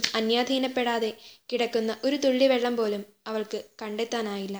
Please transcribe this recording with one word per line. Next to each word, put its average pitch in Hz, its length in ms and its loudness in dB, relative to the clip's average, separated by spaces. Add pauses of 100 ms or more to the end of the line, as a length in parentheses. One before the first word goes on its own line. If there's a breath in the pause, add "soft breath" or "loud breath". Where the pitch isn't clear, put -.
(140)
അന്യാധീനപ്പെടാതെ 240 960 0 (360 loud breath)
കിടക്കുന്ന 233 440 0 (140)
ഒരു 277 120 2
തുള്ളി 269 300 4
വെള്ളം 247 300 4
പോലും 208 260 0 (240)
അവൾക്ക് 214 340 -6 (160)
കണ്ടെത്താനായില്ല. 214 840 -4